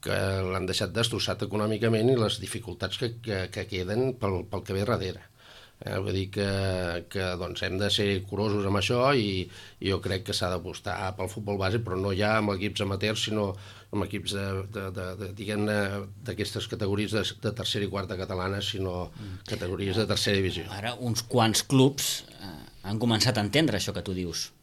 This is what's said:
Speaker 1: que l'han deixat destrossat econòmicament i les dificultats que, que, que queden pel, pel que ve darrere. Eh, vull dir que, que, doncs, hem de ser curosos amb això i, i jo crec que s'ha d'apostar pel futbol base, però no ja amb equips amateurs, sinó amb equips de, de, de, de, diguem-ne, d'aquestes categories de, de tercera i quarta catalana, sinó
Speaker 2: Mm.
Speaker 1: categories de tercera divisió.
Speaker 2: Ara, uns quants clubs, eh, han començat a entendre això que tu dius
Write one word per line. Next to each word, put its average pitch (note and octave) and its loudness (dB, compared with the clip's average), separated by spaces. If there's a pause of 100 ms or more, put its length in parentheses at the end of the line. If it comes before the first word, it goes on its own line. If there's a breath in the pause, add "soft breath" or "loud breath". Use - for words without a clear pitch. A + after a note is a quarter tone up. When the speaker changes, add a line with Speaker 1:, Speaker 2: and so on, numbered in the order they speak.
Speaker 1:
que G2+ 0 (240)
l'han F#2 0
deixat F#2 0
destrossat A2 0
econòmicament A2 2
i C3 6
les G#2+ 2
dificultats F#2 -6
que, A#2 -2
que, F#2+ -2
que G2+ -6
queden G#2 0
pel, G2 0
pel F#2 -6
que G2 -4
ve G2 2
darrere. F#2 -2 (580 loud breath)
Eh, G2+ -6
vull G2 -2
dir F#2+ 0
que, G2+ 0 (600)
que, G2 -2 (120)
doncs, F2 -4
hem F#2 -2
de G2+ 2
ser G2+ 2 (160)
curosos G2+ 0
amb G2 4
això B2 4
i, G2+ 2 (300 loud breath)
i G2 0
jo F#2+ 4
crec F#2+ -2
que G2+ -4
s'ha - 0
d'apostar F2+ -4 (180)
pel F#2+ -4
futbol G2+ -2
base, G2 2
però F#2 -2
no G2 2
ja G#2 4
amb G#2 4
equips G2+ -2
amateurs, G2 0
sinó G#2 2 (380 loud breath)
amb G2+ 0
equips G2+ -6
de, G2 -2 (260)
de, G2+ -6
de, F#2 -6
de, F#2+ -8
diguem-ne, G#2 0 (440)
d'aquestes G2 -4
categories G2+ 0
de, G#2+ 2 (180)
de G#2+ 0
tercera G#2+ -2
i F2+ -2
quarta F#2+ -4
catalana, F#2 -2
sinó F2+ -2
Speaker 2:
Mm. F#2+ -12
Speaker 1:
categories F#2+ -2
de G#2+ 4
tercera G2+ 4
divisió. F2 2
Speaker 2:
Ara, G2+ -4
uns A#2+ 0
quants A2+ 4
clubs, C#3 4
eh, F2 -14 (220)
han G2+ -2
començat A2+ 4
a - 2
entendre A2 4
això F#2+ -2
que F2+ -4
tu F#2+ -4
dius F2+ -4 (120)